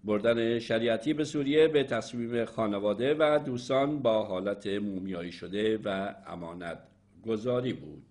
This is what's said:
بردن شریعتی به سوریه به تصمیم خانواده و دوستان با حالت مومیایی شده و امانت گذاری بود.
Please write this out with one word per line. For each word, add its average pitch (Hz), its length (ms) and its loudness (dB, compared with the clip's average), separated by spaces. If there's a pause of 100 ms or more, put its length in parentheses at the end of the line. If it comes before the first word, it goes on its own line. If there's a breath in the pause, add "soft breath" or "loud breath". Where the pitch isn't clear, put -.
بردن 117 560 2
شریعتی 117 540 0
به 151 100 0
سوریه 147 440 4
به 147 160 4
تصمیم 117 600 -2
خانواده 104 760 0
و 151 260 4
دوستان 135 540 0
با 110 240 4
حالت 101 440 -4
مومیایی 95 640 -4
شده 104 520 -2
و 98 300 -2 (140)
امانت 85 500 -10 (500)
گذاری 120 460 0
بود. 76 380 -12